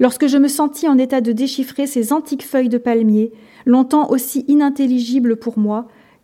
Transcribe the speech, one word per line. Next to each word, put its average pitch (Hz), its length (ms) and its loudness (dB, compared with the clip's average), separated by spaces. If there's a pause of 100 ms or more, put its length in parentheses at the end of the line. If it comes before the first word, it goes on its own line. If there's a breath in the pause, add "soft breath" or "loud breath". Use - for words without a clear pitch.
lorsque 247 260 2
je 277 120 2
me 277 100 4
sentis 294 400 -2
en 269 80 4
état 262 240 0
de 233 120 -2
déchiffrer 269 540 -4
ces 254 280 -2
antiques 294 320 -6
feuilles 262 240 -2
de 240 80 0
palmier, 226 520 0 (360 loud breath)
longtemps 262 440 2
aussi 262 380 -4
inintelligibles 262 880 2
pour 226 220 -6
moi 214 280 -2 (380 soft breath)